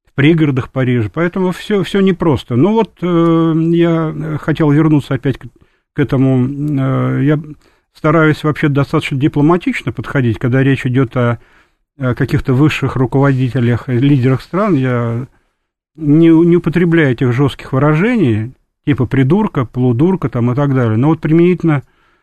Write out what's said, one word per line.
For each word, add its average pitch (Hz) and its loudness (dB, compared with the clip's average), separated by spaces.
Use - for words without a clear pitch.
в - -20
пригородах 147 0
Парижа. 123 -2
Поэтому 180 -2
всё, 202 -4
всё 196 -2
непросто. 170 0
Ну 175 2
вот, 220 0
э, 165 2
я 160 -2
хотел 156 0
вернуться 147 2
опять 131 -4
к, 123 -18
к - -4
этому. 131 2
Э, 131 -2
я 151 2
стараюсь 156 0
вообще 151 -2
достаточно 143 -2
дипломатично 151 0
подходить, 120 -4
когда 131 0
речь 135 0
идёт 127 -2
о, 120 -2
о 127 -4
каких-то 131 -2
высших 139 0
руководителях, 127 0
лидерах 131 2
стран. 196 -2
Я 123 -2
не, 160 4
не 170 4
употребляю 165 2
этих 123 0
жёстких 139 -2
выражений, 147 0
типа 127 0
«придурка», 135 0
«полудурка» 127 0
там 120 0
и 120 -4
так 143 0
далее. 113 0
Но 131 2
вот 160 0
применительно 165 2